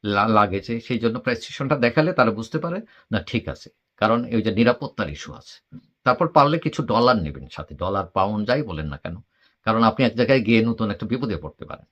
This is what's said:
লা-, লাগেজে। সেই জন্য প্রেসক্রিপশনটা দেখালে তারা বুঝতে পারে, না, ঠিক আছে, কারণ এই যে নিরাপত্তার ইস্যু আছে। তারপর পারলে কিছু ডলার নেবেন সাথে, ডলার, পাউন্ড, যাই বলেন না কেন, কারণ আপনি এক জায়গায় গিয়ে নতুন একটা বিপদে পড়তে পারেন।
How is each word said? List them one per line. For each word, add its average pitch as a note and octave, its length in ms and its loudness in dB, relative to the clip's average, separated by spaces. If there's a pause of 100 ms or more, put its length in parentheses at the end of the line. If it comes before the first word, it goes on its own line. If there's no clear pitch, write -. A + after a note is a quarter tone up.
লা-, G#2 320 2
লাগেজে। G2+ 380 0 (120)
সেই A#2+ 160 -2
জন্য A#2 220 0
প্রেসক্রিপশনটা C3 600 -4
দেখালে D3+ 340 2
তারা A2+ 200 4
বুঝতে A2+ 260 -6
পারে, E3+ 140 -4 (340)
না, G#2+ 60 0 (120)
ঠিক - 140 -2 (100)
আছে, - 140 -20 (320)
কারণ A2 180 4 (160)
এই A2 120 2
যে A2+ 120 0
নিরাপত্তার A#2 580 0
ইস্যু - 140 -16 (100)
আছে। - 160 -20 (500)
তারপর C3 200 2 (100)
পারলে D3 200 6 (100)
কিছু - 140 -4 (120)
ডলার A#2 240 4 (100)
নেবেন C#2 200 -10 (100)
সাথে, - 160 -12 (100)
ডলার, F#2+ 240 -2 (100)
পাউন্ড, G#2 320 0
যাই C#3 220 0
বলেন D#2 220 -6
না C#2+ 120 -12
কেন, E2+ 120 -8 (500)
কারণ A2+ 240 2
আপনি C3 180 -2
এক - 120 -2
জায়গায় C3 260 4
গিয়ে A2+ 140 6 (100)
নতুন A2+ 240 -4
একটা A2 160 -8
বিপদে B2 340 -4
পড়তে - 260 -14
পারেন। - 220 -16